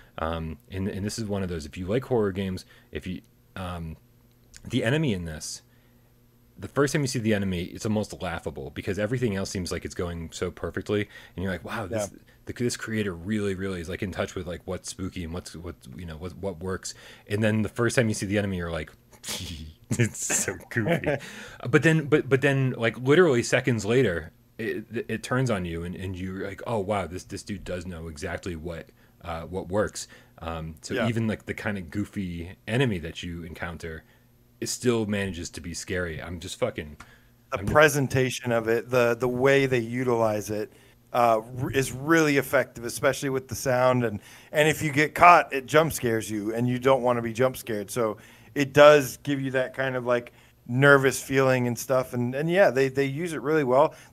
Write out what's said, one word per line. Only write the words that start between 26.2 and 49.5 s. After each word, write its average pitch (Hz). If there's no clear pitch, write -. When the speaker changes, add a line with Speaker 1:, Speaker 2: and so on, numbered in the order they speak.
Speaker 1:
like, 98
"Oh 113
wow, 98
this, 90
this -
dude 95
does 90
know 82
exactly 82
what, 82
uh, 82
what 85
works." 95
Um, 80
so -
Speaker 2:
Yeah. 123
Speaker 1:
even, 113
like, 101
the 101
kind 104
of 90
goofy 92
enemy 113
that 82
you 85
encounter, 82
it 120
still 117
manages 98
to -
be 87
scary. 87
I'm 87
just 87
fucking, 80
Speaker 2:
The 131
Speaker 1:
I'm 98
just -
Speaker 2:
presentation 131
of 113
it, 117
the, 120
the 123
way 135
they 127
utilize 113
it, 107
uh, 117
r-, 143
is 131
really 147
effective, 127
especially 135
with 131
the 113
sound. 127
And, 104
and 151
if 147
you 151
get 147
caught, 170
it 135
jump 151
scares 110
you, 107
and 120
you 123
don't 127
wanna 120
be 113
jump 127
scared. 104
So 110
it 143
does 147
give 139
you 135